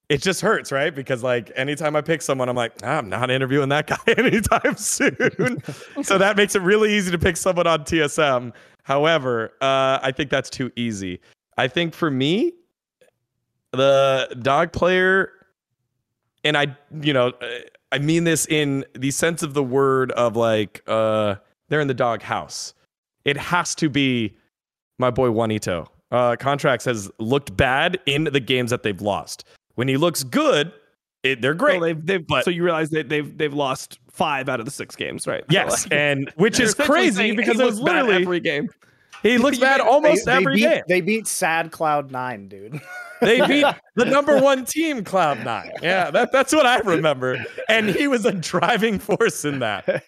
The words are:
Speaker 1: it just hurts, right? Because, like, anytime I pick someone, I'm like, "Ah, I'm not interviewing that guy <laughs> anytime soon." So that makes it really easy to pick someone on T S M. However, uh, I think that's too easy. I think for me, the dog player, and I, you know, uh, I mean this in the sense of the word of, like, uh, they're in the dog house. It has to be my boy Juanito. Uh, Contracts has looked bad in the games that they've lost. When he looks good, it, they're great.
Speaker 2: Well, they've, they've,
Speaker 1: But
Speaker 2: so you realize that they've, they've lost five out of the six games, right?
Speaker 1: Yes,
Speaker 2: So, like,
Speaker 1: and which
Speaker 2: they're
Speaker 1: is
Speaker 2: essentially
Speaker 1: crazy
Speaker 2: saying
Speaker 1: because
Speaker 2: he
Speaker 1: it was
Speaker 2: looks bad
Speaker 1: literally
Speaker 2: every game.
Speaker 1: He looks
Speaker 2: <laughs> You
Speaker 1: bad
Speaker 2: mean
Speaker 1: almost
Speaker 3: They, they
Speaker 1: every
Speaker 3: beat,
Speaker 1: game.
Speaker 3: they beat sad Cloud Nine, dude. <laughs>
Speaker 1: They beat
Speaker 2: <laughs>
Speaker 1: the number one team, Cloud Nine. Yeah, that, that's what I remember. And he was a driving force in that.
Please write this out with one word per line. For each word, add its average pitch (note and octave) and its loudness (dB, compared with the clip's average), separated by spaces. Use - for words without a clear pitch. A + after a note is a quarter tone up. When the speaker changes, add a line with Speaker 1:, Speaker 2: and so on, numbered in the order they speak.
Speaker 1:
it C#3+ 0
just F#3+ -2
hurts, F3 -2
right? C#3+ 0
Because, C3 -6
like, B2 -2
anytime D3 -2
I D3+ 0
pick D3+ -2
someone, C3 -2
I'm A#2+ -2
like, A#2+ -2
"Ah, C3+ -2
I'm A#2 -6
not A#2 -2
interviewing C3+ 0
that D3 0
guy - -4
<laughs> A#3 2
anytime A3+ 2
soon." A#3+ -2
So G3 2
that G3+ 4
makes G3+ 2
it F#3+ 0
really G#3+ 4
easy F#3 0
to E3+ 0
pick E3+ 0
someone F3 0
on D#3+ 0
T D#3+ 0
S C#3+ -2
M. B2+ 0
However, C#3 0
uh, C3+ 2
I C3+ -2
think C#3 -6
that's C3+ -2
too B2 -6
easy. G2 -6
I B2+ 0
think E3+ -4
for E3 -2
me, E3 0
the C3+ 2
dog C#3+ 2
player, F#3 2
and D3+ 0
I, C#3+ 0
you D3 0
know, B2 2
uh, B2 -10
I C3+ -2
mean E3 2
this E3 0
in C#3+ 0
the C3 -2
sense E3 -2
of C#3 -6
the D3 2
word C3 2
of, A#2 0
like, A2 0
uh, A2 0
they're D3+ 0
in D3 0
the C3+ -2
dog A#2 -2
house. - -8
It C#3 0
has F3 -2
to E3 0
be B2 0
my B2+ 2
boy B2+ 2
Juanito. G#2+ -2
Uh, A#2+ 2
Contracts C#3 0
has A2 -4
looked A2+ -2
bad C#3+ 0
in C#3+ 0
the C#3+ 0
games B2 0
that B2 -2
they've G2+ -4
lost. G2 -6
When A#2+ -2
he C3+ 2
looks D3+ 0
good, F3 2
it, C3 0
they're C3+ 2
great. G3 2
Speaker 2:
Well, E3 0
they've, D#3+ -4
they've, F3+ -2
Speaker 1:
But C3+ 0
Speaker 2:
so F3+ 0
you E3+ -2
realize D#3+ 0
that D#3 -2
they've, D3 -4
they've D3+ -2
lost C3+ -4
five C#3+ -2
out B2+ -2
of A2+ -10
the - -8
six - -14
games, - -8
right? - -4
Speaker 1:
Yes, - 0
Speaker 2:
So, - -12
like, - -4
Speaker 1:
and C#3+ -2
which G3 2
Speaker 2:
they're B3 2
Speaker 1:
is G#3 0
Speaker 2:
essentially D4 2
Speaker 1:
crazy D#4 2
Speaker 2:
saying A3 0
Speaker 1:
because A3+ 0
Speaker 2:
he C4 2
Speaker 1:
it B3 4
was G#3+ -2
Speaker 2:
looks C4+ 0
bad D#4 2
Speaker 1:
literally G3 2
Speaker 2:
every F3+ -2
game. D3+ -2
Speaker 1:
He A#3+ 4
looks C4+ 4
Speaker 2:
<laughs> - -6
You B3 -2
Speaker 1:
bad C4+ 4
Speaker 2:
mean G#3+ 2
Speaker 1:
almost D4+ 6
Speaker 3:
They, A#3+ 2
they B3+ 4
Speaker 1:
every C4+ 2
Speaker 3:
beat, G#3+ 4
Speaker 1:
game. E4 4
Speaker 3:
they F3+ 2
beat G#3 -2
sad E3 -2
Cloud D3 -2
Nine, B2+ -8
dude. G2+ -14
<laughs> - -18
Speaker 1:
They C4 4
beat C#4+ 4
Speaker 2:
<laughs> - -20
Speaker 1:
the A3+ 2
number C#4+ 4
one C4 4
team, D4+ -4
Cloud D3 0
Nine. G2 -6
Yeah, F3 0
that, A3+ 0
that's C4 2
what D4+ 6
I B3 4
remember. D3 0
And A3 2
he C#4+ 2
was B3 2
a - 2
driving F#3+ 0
force G#3 0
in C#3+ -2
that. A#2 -2